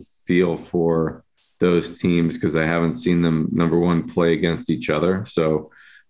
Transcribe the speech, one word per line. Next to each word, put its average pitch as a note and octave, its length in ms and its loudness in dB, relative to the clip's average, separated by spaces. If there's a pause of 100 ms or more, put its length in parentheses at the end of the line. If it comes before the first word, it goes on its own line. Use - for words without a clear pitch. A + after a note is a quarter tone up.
(260)
feel F2 300 2
for E2 680 -2 (340)
those F2 400 0
teams E2+ 380 0
'cause D#2 200 -2
I D#2+ 80 2
haven't E2 300 0
seen F2 280 0
them, D#2+ 300 0
number E2+ 260 2
one, E2+ 300 0
play E2+ 240 2
against E2 360 -2
each D#2+ 220 -2
other. F2+ 360 0
So D#2 440 -2 (400)